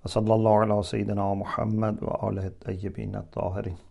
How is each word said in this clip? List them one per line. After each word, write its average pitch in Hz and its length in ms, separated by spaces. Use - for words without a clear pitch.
و - 40
صلی 110 220
الله 110 300
علی 107 220
سیدنا 101 520
محمد 107 680
و - 40
آله 101 360
الطیبین 98 720
الطاهرین. 98 640